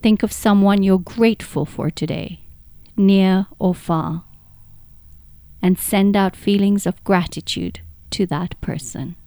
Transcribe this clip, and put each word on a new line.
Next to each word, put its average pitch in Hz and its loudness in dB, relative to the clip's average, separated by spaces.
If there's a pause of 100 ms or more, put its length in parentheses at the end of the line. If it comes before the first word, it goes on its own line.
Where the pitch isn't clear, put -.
think 214 4
of 220 -2
someone 202 2
you're 190 4
grateful 202 -2
for 147 -6
today, - -8 (560)
near 190 4 (120)
or 180 0
far, 160 -4 (1400)
and 180 2
send 202 0
out 196 0
feelings 202 0
of - -6
gratitude - -4 (300)
to 190 -2
that 170 -6
person. 156 -10 (120)